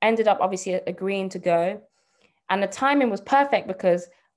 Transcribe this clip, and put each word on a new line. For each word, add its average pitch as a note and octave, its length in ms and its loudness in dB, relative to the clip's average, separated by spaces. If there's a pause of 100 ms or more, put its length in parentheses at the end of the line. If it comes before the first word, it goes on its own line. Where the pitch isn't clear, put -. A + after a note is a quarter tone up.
ended A3 260 2
up G3 140 4
obviously F#3+ 320 -2
agreeing F#3+ 560 -4
to F#3 100 -10
go. F3 420 0 (680)
And G3 140 0
the G3 40 -2
timing C4+ 440 2
was G3 100 -4
perfect C#4 460 2
because F3+ 400 0 (280)